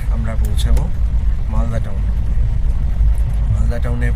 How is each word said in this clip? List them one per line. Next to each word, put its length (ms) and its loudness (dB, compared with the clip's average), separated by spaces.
আমরা 180 -2
পৌঁছাবো 400 2
মালদা 320 0
টাউন, 180 -4
মালদা 300 0
টাউনের 320 0